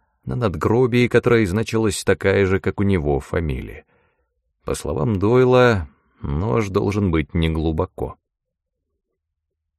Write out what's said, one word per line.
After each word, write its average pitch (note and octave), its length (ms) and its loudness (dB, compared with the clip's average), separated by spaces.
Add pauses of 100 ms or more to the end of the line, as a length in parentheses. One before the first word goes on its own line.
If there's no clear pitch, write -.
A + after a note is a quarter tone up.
(240)
на B2+ 120 -8
надгробии A#2 720 0
которой A#2 380 4
значилась G#2+ 580 -2
такая G2 420 2
же, F#2 140 0
как - 200 -6
у G#2 40 0
него, D2+ 360 0
фамилия. C#2 680 -6 (800)
По - 120 -6
словам G2 420 -4
Дойла, B2 720 4 (320)
нож G2+ 480 -2
должен G2+ 420 0
быть D#2 220 -2
неглубоко». D#2+ 840 -4 (1600)